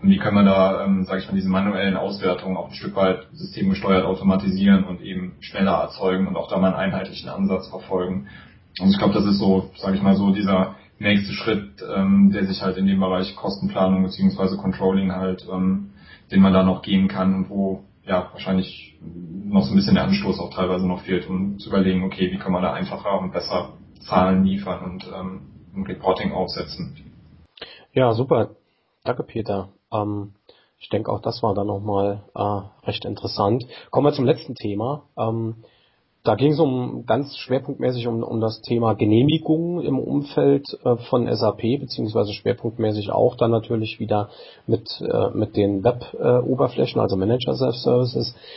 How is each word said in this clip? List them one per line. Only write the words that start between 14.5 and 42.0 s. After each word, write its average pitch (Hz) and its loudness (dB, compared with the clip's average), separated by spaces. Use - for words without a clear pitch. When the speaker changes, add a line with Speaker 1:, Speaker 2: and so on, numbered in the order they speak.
Speaker 1:
Controlling 95 0
halt, 92 -4
ähm, 92 0
den 95 4
man 95 8
da 92 6
noch 92 2
gehen 98 2
kann 95 2
und 95 -2
wo, 98 -2
ja, 90 0
wahrscheinlich - -4
noch 87 -2
so - -2
ein - -4
bisschen 95 6
der 71 2
Anstoß 95 0
auch - -8
teilweise 92 0
noch 90 -2
fehlt, 90 -4
um 95 -4
zu - -12
überlegen, 92 2
okay, 92 -2
wie 95 -6
kann 95 -4
man 92 0
da 90 0
einfacher 95 -4
und 92 -4
besser - -4
Zahlen 95 4
liefern 95 -2
und, 92 -12
ähm, 95 -10
ein 98 -6
Reporting 95 -2
aufsetzen. 87 -6
Speaker 2:
Ja, 127 4
super. 110 2
Danke, 123 -4
Peter. 101 -6
Ähm, 104 -4
ich - -20
denke, 104 -2
auch 107 -4
das - -6
war 107 0
dann 101 -2
nochmal, 101 -2
äh, 101 -6
recht - -6
interessant. 107 -2
Kommen 139 2
wir 143 4
zum 131 0
letzten - -2
Thema. 113 -6
Ähm, 113 -4
da 107 2
ging 139 4
es 143 0
um, 123 -2
ganz - -2
schwerpunktmäßig 127 -4
um, 117 -2
um 117 -4
das 113 -2
Thema 117 2
Genehmigungen 156 2
im 131 0
Umfeld, 143 0
äh, 123 4
von 120 2
S 117 -2
A 107 4
P, 113 -2
beziehungsweise 110 -2